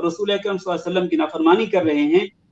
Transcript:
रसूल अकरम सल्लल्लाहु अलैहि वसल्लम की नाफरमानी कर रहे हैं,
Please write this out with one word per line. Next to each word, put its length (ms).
रसूल 260
अकरम 260
सल्लल्लाहु 220
अलैहि 120
वसल्लम 180
की 80
नाफरमानी 500
कर 180
रहे 220
हैं, 220